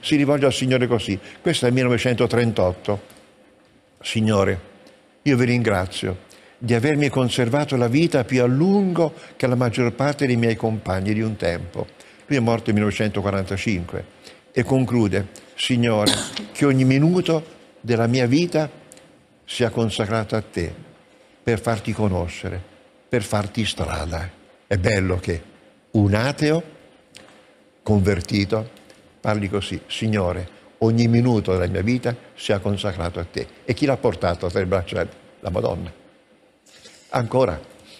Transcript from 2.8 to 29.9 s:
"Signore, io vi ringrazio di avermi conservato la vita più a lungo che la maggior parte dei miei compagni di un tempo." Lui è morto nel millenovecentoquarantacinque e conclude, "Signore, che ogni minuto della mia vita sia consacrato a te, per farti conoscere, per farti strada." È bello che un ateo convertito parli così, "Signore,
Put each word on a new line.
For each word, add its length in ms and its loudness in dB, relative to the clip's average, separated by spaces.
"Signore, 640 0
io 160 2
vi 80 4
ringrazio 800 0
di 120 0
avermi 340 2
conservato 680 0
la 100 2
vita 380 2
più 180 2
a 20 4
lungo 680 2
che 100 0
la 80 2
maggior 380 0
parte 340 0
dei 80 2
miei 200 2
compagni 580 -2
di 80 -2
un 140 -4
tempo." 520 -4
Lui 100 0
è 40 2
morto 240 2
nel 100 2
millenovecentoquarantacinque 1300 -2
e 120 0
conclude, 640 2
"Signore, 560 2
che 140 0
ogni 180 4
minuto 640 2
della 280 0
mia 180 2
vita 440 2
sia 240 -2
consacrato 640 -2
a 60 0
te, 320 -6
per 180 0
farti 340 -2
conoscere, 680 -4
per 160 0
farti 420 -2
strada." 640 -6
È 100 0
bello 400 0
che 240 -4
un 220 4
ateo 500 0
convertito 880 0
parli 260 0
così, 400 -4
"Signore, 680 -2